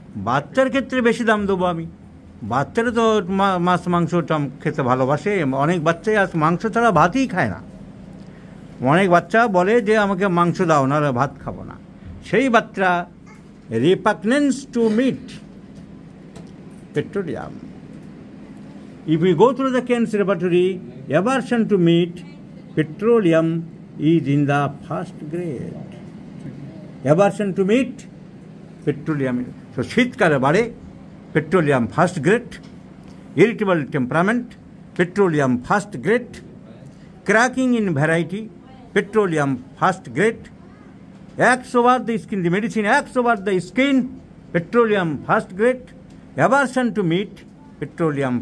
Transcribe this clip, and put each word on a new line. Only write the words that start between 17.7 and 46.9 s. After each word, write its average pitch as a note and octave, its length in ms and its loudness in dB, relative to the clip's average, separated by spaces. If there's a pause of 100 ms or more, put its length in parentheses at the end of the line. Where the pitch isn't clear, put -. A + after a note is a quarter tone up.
If D#3 100 4
we F3+ 140 4
go A3 200 6
through B3+ 220 -2
the B3 120 2
Kent's A3+ 320 0
repertory, F3+ 580 0 (320)
aversion A#3 560 0
to G3 120 2
meat, E3+ 340 4 (680)
petroleum E3 840 2 (400)
is D#3 220 4
in C#3 240 2
the C#3+ 220 0 (200)
first D#3+ 440 -10
grade। E3+ 420 -8 (1300)
Aversion G3 480 2
to F#3 140 0
meat, B3 340 0 (840)
petroleum। C3+ 580 -4 (340)
So, B2 60 -4
শীতকালে G3 540 2
বাড়ে, D#3 340 2 (600)
পেট্রোলিয়াম C#3+ 540 2
ফার্স্ট E3+ 320 0
গ্রেড, G3+ 360 0 (800)
ইরিটেবল F#3 500 2
টেম্পারমেন্ট, D#3+ 600 0 (500)
পেট্রোলিয়াম E3+ 600 2
ফার্স্ট G3 400 -2
গ্রেড, G#3+ 280 -2 (1000)
cracking B3 560 2
in F#3+ 120 0
variety, E3 500 0 (520)
petroleum D#3+ 600 0 (260)
first F3 340 -2
grade, G#3+ 280 0 (960)
acts B3 440 2
over B3 260 4
the A3+ 100 -2
skin, F3+ 260 -4
the E3+ 140 2
medicine G#3 260 -2
acts B3+ 380 0
over A#3 160 2 (100)
the F#3+ 120 0
skin, C4 420 2 (520)
petroleum G3+ 560 2 (180)
first G3+ 300 -2
grade, B3+ 300 0 (500)
aversion B3 560 2